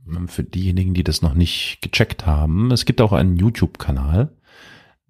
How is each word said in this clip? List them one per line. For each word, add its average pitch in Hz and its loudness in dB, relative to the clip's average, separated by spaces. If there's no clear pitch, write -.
für - -6
diejenigen, 92 0
die 87 0
das - -2
noch 78 2
nicht - 0
gecheckt - -2
haben, 78 2
es 120 0
gibt - -2
auch 107 2
einen 87 2
YouTube-Kanal, 87 0